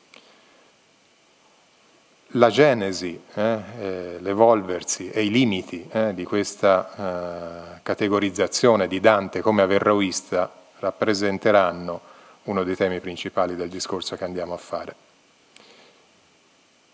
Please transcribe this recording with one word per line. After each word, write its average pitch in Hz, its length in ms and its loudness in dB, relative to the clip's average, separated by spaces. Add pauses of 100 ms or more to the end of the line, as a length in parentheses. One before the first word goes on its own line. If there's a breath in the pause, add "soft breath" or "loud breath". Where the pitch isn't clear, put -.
(2250 soft breath)
La 120 180 6
genesi, 98 720 2 (120)
eh, 110 260 -2 (200)
eh, 90 400 -8
l'evolversi 95 920 2
e 110 140 -2
i 104 60 0
limiti, 101 600 0
eh, 110 240 -2
di 87 120 -8
questa, 87 1500 -2
eh, - 60 -20
categorizzazione 101 1040 2
di 95 100 -4
Dante 98 400 4
come 107 220 2
averroista 95 920 2 (280)
rappresenteranno 98 1200 0 (420 loud breath)
uno 98 200 -2
dei 92 120 -2
temi 92 240 -2
principali 90 560 -4
del 87 140 -8
discorso 90 480 -8
che 95 80 -8
andiamo 87 280 -8
a 87 40 -8
fare. - 380 -10 (2000 soft breath)